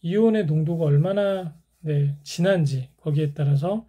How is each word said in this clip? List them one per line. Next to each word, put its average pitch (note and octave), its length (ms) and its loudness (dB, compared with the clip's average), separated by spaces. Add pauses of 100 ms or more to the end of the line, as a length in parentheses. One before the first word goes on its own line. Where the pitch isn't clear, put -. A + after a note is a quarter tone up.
이온의 G#3+ 460 2
농도가 D#3+ 400 0
얼마나, F#3 680 0 (260)
네, C#3+ 420 -2
진한지 D#3 720 0
거기에 D3+ 380 -2
따라서 D#3 540 0